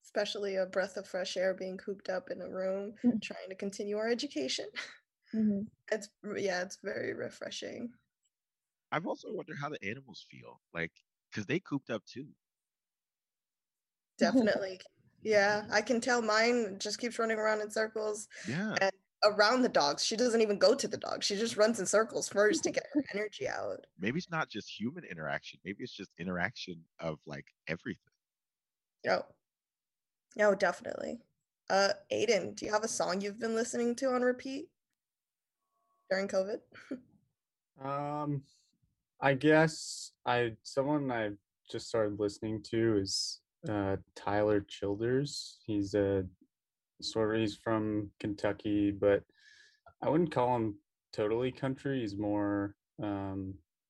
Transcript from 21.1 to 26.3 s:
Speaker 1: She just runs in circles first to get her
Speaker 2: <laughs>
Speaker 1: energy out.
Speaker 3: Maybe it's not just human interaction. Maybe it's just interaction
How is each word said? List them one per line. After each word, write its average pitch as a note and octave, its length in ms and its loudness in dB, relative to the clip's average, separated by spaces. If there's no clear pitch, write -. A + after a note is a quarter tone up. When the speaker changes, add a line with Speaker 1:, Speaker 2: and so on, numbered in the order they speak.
Speaker 1:
She G3+ 100 0
just A3+ 200 -2
runs A3 220 6
in F#3 80 -2
circles G3+ 420 2
first G#3+ 360 4
to E4+ 80 0
get - 200 -2
her C#4 160 0
Speaker 2:
<laughs> - 60 -12
Speaker 1:
energy G#3 340 -6
out. G2 380 -6
Speaker 3:
Maybe A2+ 180 -2
it's F3+ 140 -8
not D#3+ 160 -2
just G2+ 200 -10
human C#3 360 -8
interaction. D2+ 600 -6
Maybe G2+ 200 -8
it's - 80 -12
just - 260 -12
interaction F2+ 600 -6